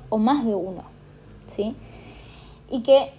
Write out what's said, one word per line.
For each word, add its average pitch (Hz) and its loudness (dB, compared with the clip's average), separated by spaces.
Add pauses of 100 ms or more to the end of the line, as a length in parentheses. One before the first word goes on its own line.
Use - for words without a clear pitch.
o 220 0
más 247 2
de 214 0
uno, 185 -8 (640)
¿sí? 220 -6 (920)
Y 240 -4
que 269 6